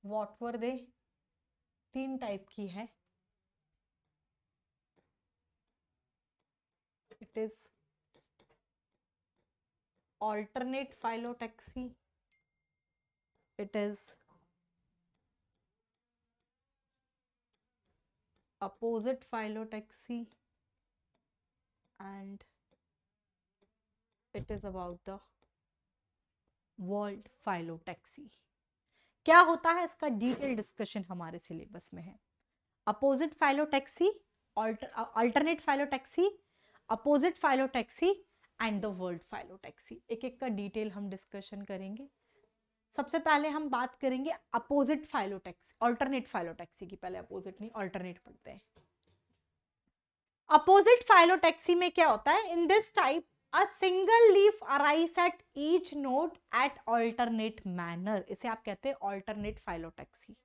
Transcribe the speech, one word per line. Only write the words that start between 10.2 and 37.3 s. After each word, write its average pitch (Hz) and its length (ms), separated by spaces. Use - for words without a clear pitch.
alternate 247 800
phyllotaxy, 240 880
it 208 160
is 208 400
opposite 226 720
phyllotaxy 220 920
and 196 440
it 208 160
is 208 140
about 180 400
the 196 140
whorled 202 480
phyllotaxy। 170 800
क्या 320 140
होता 330 320
है 349 120
इसका - 240
डिटेल 254 480
डिस्कशन 208 480
हमारे 175 360
सिलेबस 175 540
में 175 100
है। 185 160
अपोजिट 277 460
phyllotaxy, 294 760
alter-, 220 320
अ, - 280
alternate 285 440
phyllotaxy, 285 680
opposite 285 500